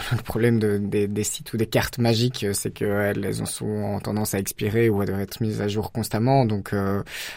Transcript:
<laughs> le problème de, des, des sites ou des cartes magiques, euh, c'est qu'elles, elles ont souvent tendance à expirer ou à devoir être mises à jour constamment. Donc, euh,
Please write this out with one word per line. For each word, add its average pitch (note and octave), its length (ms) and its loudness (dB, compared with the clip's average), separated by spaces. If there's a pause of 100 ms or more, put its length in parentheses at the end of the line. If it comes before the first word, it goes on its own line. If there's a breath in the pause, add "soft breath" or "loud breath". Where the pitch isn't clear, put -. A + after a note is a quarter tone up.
<laughs> - 80 -6
le A2+ 100 2
problème A#2 380 2
de, G#2 180 2
des, G2+ 300 0
des G#2 160 -2
sites - 300 -6
ou A#2 40 -2
des A2 80 2
cartes - 320 0
magiques, A#2 460 2
euh, G2+ 100 0
c'est G#2+ 160 -4
qu'elles, G2+ 560 0
elles A2 160 -2
ont G#2+ 60 -4
souvent G#2 520 -4
tendance G#2+ 360 -2
à G2+ 40 0
expirer A2 480 0
ou G2+ 140 4
à G2+ 40 0
devoir F#2+ 160 -2
être - 200 -6
mises A2 200 -2
à G#2 60 0
jour G2+ 240 -2
constamment. A#2 540 2
Donc, G#2 280 -2
euh, G2 280 0 (360 loud breath)